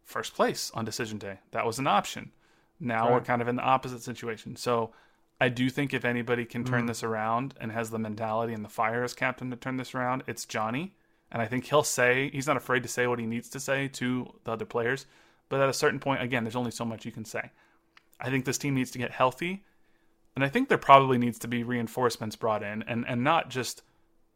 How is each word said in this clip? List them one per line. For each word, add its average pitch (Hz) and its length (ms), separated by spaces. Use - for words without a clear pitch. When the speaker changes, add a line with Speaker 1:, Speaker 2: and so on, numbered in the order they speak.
Speaker 1:
first - 300
place 214 400
on 113 100
decision 107 340
day. 98 200
That 113 120
was 113 140
an 131 80
option. - 460
Now 113 300
we're 123 80
Speaker 2:
Right. 120 80
Speaker 1:
kind 123 160
of 117 60
in 123 80
the 123 60
opposite 127 400
situation. 117 540
So 117 360
I 131 80
do 123 220
think 143 240
if 123 100
anybody 120 400
can 120 200
turn 123 200
Speaker 2:
Mm. 120 40
Speaker 1:
this 113 140
around 113 580
and 113 120
has 113 180
the 113 80
mentality 110 560
and 107 100
the 98 40
fire 117 360
as 123 100
captain 127 360
to 120 60
turn 131 200
this 127 180
around, 127 320
it's - 180
Johnny. 120 500
And 117 120
I 113 40
think 123 200
he'll 143 180
say, 127 460
he's 135 160
not 147 100
afraid 127 280
to 113 40
say - 180
what 123 120
he 113 80
needs 117 240
to 139 100
say 135 280
to 127 460
the 117 80
other 110 120
players. 120 420
But 135 120
at 135 80
a 131 60
certain 139 260
point, 139 220
again, 123 220
there's 113 120
only 120 140
so 117 140
much 113 200
you 117 80
can 113 120
say. 113 260
I 127 100
think 131 140
this 131 140
team 143 160
needs 127 180
to 127 60
get 127 120
healthy. 170 540
And 135 80
I 139 40
think 247 200
there 269 100
probably 135 400
needs 120 220
to - 80
be 120 160
reinforcements 117 720
brought 107 260
in, 104 220
and, 120 240
and 123 160
not 156 260
just 123 320